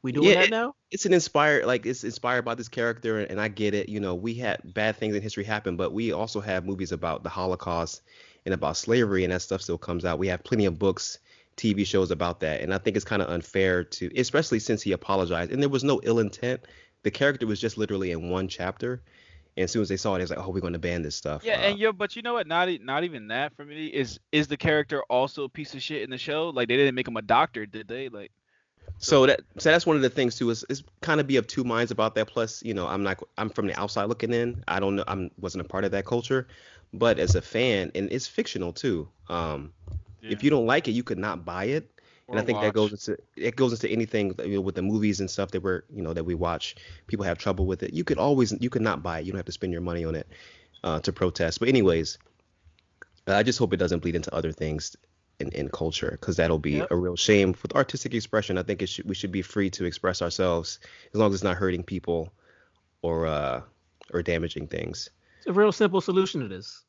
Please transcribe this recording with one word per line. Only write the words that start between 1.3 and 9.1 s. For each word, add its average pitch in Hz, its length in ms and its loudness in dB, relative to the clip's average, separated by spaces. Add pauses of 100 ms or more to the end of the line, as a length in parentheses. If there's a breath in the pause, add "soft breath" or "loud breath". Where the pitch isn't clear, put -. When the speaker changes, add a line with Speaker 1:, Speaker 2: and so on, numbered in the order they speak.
Speaker 2:
like, 123 200 2
it's 123 180 -4
inspired 120 400 -2
by 117 100 -4
this 117 140 -8
character, 117 520 -2
and, 101 100 -4
and 98 100 -4
I 107 80 0
get 104 260 0
it. 101 140 -2
You 104 120 -6
know, 92 140 -2
we 110 200 -4
had 117 260 -4 (140)
bad 107 220 0
things 107 200 -2
in 98 60 -2
history 104 220 -6
happen, 104 320 -4
but 90 160 -2
we 107 200 -2
also 104 280 -4
have 95 260 -4
movies 92 260 -4
about 82 300 -4
the 82 80 -6
Holocaust 90 720 -4 (420 soft breath)
and 92 100 -2
about 78 220 -2
slavery, 107 480 4